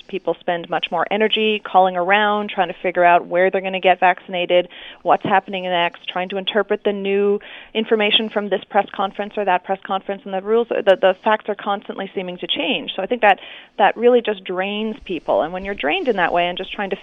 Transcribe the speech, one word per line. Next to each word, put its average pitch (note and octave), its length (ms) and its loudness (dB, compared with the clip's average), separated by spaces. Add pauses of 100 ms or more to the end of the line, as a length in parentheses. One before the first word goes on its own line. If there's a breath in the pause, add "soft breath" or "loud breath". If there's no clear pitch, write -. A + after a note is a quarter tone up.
People F3 320 -6
spend E3+ 300 -6
much D#3+ 200 -4
more F3 220 0
energy G#3+ 540 0
calling F#3 320 4
around, G#3 520 2
trying F3 200 -2
to F3+ 120 -8
figure F3+ 220 2
out F3 240 6
where F3+ 240 2
they're G3 80 0
gonna F#3+ 180 -4
get F#3 220 4
vaccinated, F3+ 720 2 (320 loud breath)
what's E3+ 240 2
happening G3 400 0
next, E3+ 420 -2
trying F#3 220 -6
to G3 80 -6
interpret G3+ 480 -2
the G#3 80 0
new G3+ 480 0 (320 loud breath)
information G#3+ 560 0
from G#3 180 -4
this F#3+ 220 -2
press G3+ 260 2
conference G3+ 400 -6
or G#3+ 80 -4
that G3 220 0
press F#3+ 200 -4
conference, G3 380 -6
and G3 100 -10
the F#3+ 80 -4
rules, A3+ 280 0
the, F#3+ 320 2
the F#3+ 120 4 (120)
facts A3 240 0
are G3+ 60 -4
constantly G3+ 600 -8
seeming F3+ 220 -8
to F#3 100 -10
change. G3 480 -4
So F#3+ 80 -6
I - 20 -6
think A#3 140 -4
that, G#3 220 4 (360 loud breath)
that G3+ 200 2
really A#3+ 240 6
just G3+ 240 -4
drains G#3 580 -6
people. C#3+ 380 -2
And D#3 100 -2
when F#3 140 -8
you're G3 100 -8
drained D4+ 320 -4
in A3 80 2
that F3 160 0
way F3 160 0
and F3 100 -6
just F#3+ 140 -10
trying G3 200 -8
to G3 120 -6